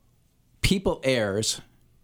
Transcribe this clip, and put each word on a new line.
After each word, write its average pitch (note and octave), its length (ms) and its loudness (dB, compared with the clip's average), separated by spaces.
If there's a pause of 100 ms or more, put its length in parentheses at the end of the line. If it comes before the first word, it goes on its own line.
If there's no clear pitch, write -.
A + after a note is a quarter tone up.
(600)
people F#3+ 420 2
errors A2 580 0 (420)